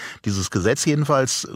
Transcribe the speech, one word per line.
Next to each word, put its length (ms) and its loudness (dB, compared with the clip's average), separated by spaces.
Dieses 260 -2
Gesetz 340 2
jedenfalls 720 2